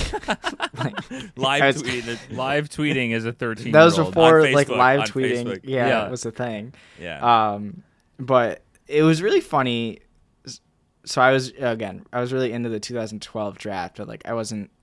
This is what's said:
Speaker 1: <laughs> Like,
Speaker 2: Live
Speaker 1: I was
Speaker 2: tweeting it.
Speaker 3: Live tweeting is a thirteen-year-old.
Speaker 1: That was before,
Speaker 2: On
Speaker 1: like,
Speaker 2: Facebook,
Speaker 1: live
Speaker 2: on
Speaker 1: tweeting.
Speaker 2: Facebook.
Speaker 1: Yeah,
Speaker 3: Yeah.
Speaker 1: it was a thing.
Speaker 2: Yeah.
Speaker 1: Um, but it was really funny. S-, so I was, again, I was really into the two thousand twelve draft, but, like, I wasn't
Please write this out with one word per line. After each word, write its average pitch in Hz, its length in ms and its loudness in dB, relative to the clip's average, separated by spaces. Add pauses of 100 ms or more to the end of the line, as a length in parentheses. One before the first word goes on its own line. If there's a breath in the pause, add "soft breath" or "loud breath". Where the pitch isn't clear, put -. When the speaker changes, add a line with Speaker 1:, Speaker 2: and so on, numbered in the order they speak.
Speaker 1:
<laughs> - 40 -4 (680)
Like, 240 600 -8
Speaker 2:
Live 135 240 0
Speaker 1:
I 139 60 4
was 139 140 0
Speaker 2:
tweeting 123 280 -6
it. 117 240 -10
Speaker 3:
Live 143 360 -4
tweeting 135 420 -2
is 113 120 -2
a 117 80 -6
thirteen-year-old. 120 420 -6 (200)
Speaker 1:
That 165 40 -2
was 160 120 2
before, 160 360 6
Speaker 2:
On 135 60 2
Speaker 1:
like, 143 160 4
Speaker 2:
Facebook, 123 100 -2
Speaker 1:
live 127 220 6
Speaker 2:
on 110 80 0
Speaker 1:
tweeting. 120 380 -2
Speaker 2:
Facebook. 95 180 -6
Speaker 1:
Yeah, 131 240 -2
Speaker 3:
Yeah. 113 200 0
Speaker 1:
it 113 40 -10
was 123 140 -8
a 113 60 -8
thing. 117 420 -8 (260 soft breath)
Speaker 2:
Yeah. 104 540 2
Speaker 1:
Um, 104 280 -10 (380)
but 123 420 2 (240)
it 151 180 2
was 160 180 4
really 339 180 2
funny. 120 600 -2 (460)
S-, 127 140 -18 (460)
so - 160 0
I 131 100 6
was, 131 260 0
again, 110 540 -6
I 123 80 -4
was 123 140 -4
really 127 180 -2
into 120 160 -6
the 107 140 -6
two 120 120 -10
thousand 110 280 -8
twelve 104 360 -8
draft, 95 400 -8
but, 107 120 -12
like, - 180 -16
I 117 60 -6
wasn't 110 360 -8 (140)